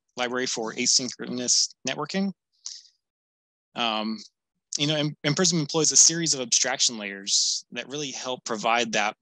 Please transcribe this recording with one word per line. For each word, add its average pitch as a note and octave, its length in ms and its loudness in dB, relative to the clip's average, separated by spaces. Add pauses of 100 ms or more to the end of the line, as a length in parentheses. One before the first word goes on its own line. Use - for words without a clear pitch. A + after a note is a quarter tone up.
(160)
library B2 300 -2
for A2 280 -4
asynchronous B2 1000 0 (120)
networking. D3+ 460 0 (1400)
Um, A2 440 -2 (600)
you D3 80 0
know, D3+ 100 0
and, D3+ 180 -2 (100)
and D3 100 0
prism F3+ 240 2
employs D3+ 320 2
a C3+ 60 2
series D#3+ 380 6
of C3+ 60 -2
abstraction B2 580 0
layers G2+ 760 -2
that A#2+ 160 -8
really C#3 240 -6
help B2+ 320 -6
provide A#2 480 0
that G#2+ 300 0